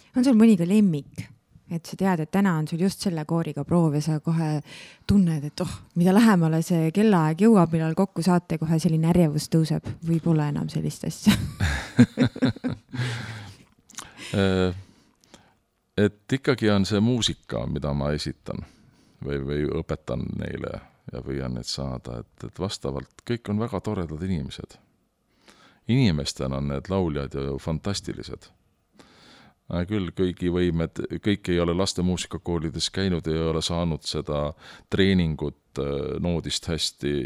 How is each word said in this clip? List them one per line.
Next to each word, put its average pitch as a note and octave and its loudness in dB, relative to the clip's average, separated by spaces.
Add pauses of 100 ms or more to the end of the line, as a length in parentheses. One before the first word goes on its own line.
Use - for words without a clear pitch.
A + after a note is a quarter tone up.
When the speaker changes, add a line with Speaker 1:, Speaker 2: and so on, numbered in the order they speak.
(140)
Speaker 1:
On B3 2
sul C4+ 4
mõni A3 8
ka E3+ 0
lemmik? F#3 2 (400)
Et E3+ -8
sa - -14
tead, F#3 0
et D3+ -6
täna F#3+ 2
on D#3 -2
sul E3 -4
just F#3+ 0
selle E3 -4
kooriga D#3 -2
proov E3 2
ja D3 2
sa D#3 0
kohe D#3+ 0 (480)
tunned, E3+ 4
et - -8
oh, D#3+ -6 (220)
mida F3 4
lähemale F#3 6
see D#3+ 0
kellaaeg F3+ 4
jõuab, F#3 6
millal D#3+ 0
kokku F#3+ -2
saate, E3+ 2
kohe D#3+ 2
selline D#3+ 2
ärevus D#3+ 4
tõuseb D#3 2 (120)
või E3 0
pole D#3 2
enam D#3 -4
sellist D#3 -6
asja? - 2 (640)
<laughs> - 4 (1800)
Speaker 2:
Äh, F#2 2 (1200)
et - 0
ikkagi B2 0
on G2 4
see G#2 2
muusika, A2 -2
mida C#2+ -4
ma C#2+ -2
esitan - -8 (600)
või, C#2 -6
või D2 -2
õpetan D2 -6 (140)
neile - -8 (320)
ja B1 -10
püüan C2 -6
neid A#1 -10
saada, B1 -8
et, - -18
et - -14
vastavalt C2+ -8
kõik A#2 -6
on G#2 0
väga G#2+ -4
toredad E2+ -6
inimesed. D#2+ -6 (1120)
Inimestena D2 0
on C#2+ -4
need C#2 -6
lauljad D2 -2
ju C#2 -4
fantastilised. - -8 (1160)
Hää E2+ -4
küll, G2 -2
kõigi F2+ -2
võimed, E2+ 0 (140)
kõik G2+ -2
ei F2 2
ole E2+ 0
lastemuusikakoolides F2 -4
käinud, F2+ -2
ei D#2+ 0
ole D#2+ 0
saanud E2+ -2
seda D2 -4 (420)
treeningut, E2+ 2 (160)
äh, C#2 -4
noodist D#2+ -4
hästi C#2+ -4